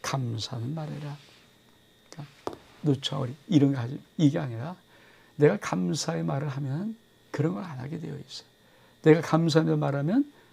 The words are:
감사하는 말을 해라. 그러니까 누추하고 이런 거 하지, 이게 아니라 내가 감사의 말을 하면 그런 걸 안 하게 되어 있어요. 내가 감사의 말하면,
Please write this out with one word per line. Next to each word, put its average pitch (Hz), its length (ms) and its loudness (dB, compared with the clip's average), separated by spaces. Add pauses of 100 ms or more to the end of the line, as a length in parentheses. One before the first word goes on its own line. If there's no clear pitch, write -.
감사하는 120 760 -4
말을 151 260 -8
해라. 147 180 -10 (920)
그러니까 - 460 -14 (260)
누추하고 139 460 -2 (200)
이런 139 260 6
거 127 60 -4
하지, 127 200 -8 (160)
이게 156 220 4
아니라 139 360 -6 (640)
내가 160 220 4
감사의 165 640 -2
말을 147 240 -2
하면 147 480 -6 (340)
그런 160 240 -2
걸 202 80 -8
안 160 160 -12
하게 151 220 -10
되어 160 140 -10
있어요. - 340 -16 (540)
내가 160 180 8
감사의 160 560 2
말하면, 147 560 0 (200)